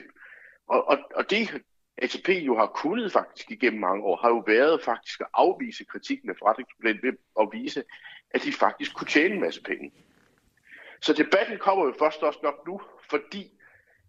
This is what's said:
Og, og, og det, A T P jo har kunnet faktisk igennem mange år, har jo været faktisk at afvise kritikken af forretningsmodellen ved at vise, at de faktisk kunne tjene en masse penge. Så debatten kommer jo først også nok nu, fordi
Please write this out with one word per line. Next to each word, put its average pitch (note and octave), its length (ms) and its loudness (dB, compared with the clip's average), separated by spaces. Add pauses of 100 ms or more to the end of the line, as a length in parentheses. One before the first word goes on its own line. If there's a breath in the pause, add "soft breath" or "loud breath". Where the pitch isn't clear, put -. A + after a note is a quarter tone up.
(680 loud breath)
Og, - 200 2
og, C#3+ 100 6 (180)
og - 140 -2
det, G3+ 320 -2 (400)
A - 60 0
T - 180 -10
P - 40 2
jo D3+ 280 2
har A2 80 6
kunnet G3 460 -2
faktisk - 400 -2
igennem A2 300 0
mange G2 220 0
år, F#2+ 120 0
har A#2 140 2
jo A#2 180 2
været C3+ 360 4
faktisk - 380 -6
at - 120 -8
afvise - 500 0
kritikken - 460 -8
af F2+ 100 -4
forretningsmodellen A2 640 -2
ved B2+ 100 -2 (280)
at A2 120 0
vise, F#3+ 300 -6 (480 loud breath)
at - 120 -2
de D3 80 -4
faktisk - 440 0
kunne - 120 -10
tjene D#3 280 2
en G2 60 -4
masse D#2+ 200 -2
penge. C#2+ 300 -8 (1120 loud breath)
Så D3+ 120 4
debatten F#3+ 440 2
kommer F#3+ 280 2
jo B2+ 140 0
først D#3 240 0
også D3+ 200 -2
nok D3 240 -4
nu, G3 140 -10 (280)
fordi F#3 420 -6 (580 soft breath)